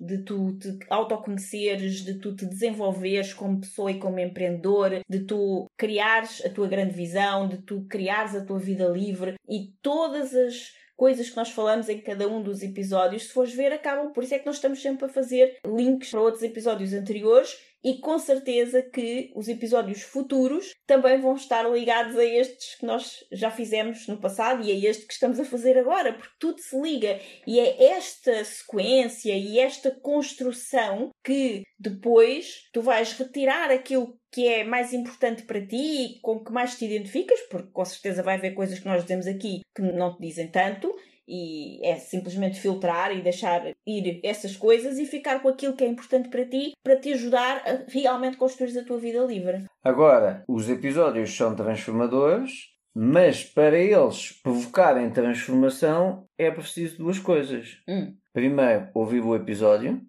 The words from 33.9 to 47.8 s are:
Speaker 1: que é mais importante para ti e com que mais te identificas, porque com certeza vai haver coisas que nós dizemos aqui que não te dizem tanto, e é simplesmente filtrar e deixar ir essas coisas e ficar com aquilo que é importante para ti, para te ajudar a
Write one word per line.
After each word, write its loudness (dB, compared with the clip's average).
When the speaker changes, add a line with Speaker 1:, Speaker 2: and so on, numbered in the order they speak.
Speaker 1:
que 0
é 2
mais -2
importante -4
para -6
ti -8
e -4
com -4
que -12
mais -2
te -6
identificas, 0
porque -10
com -2
certeza -6
vai 2
haver -4
coisas -6
que -14
nós 0
dizemos -4
aqui -6
que -8
não 0
te -20
dizem -10
tanto, -2
e -8
é 2
simplesmente -6
filtrar -2
e -4
deixar 0
ir -4
essas -6
coisas 4
e -2
ficar -4
com 4
aquilo -2
que 0
é 2
importante -2
para -2
ti, -4
para 6
te -4
ajudar 0
a -2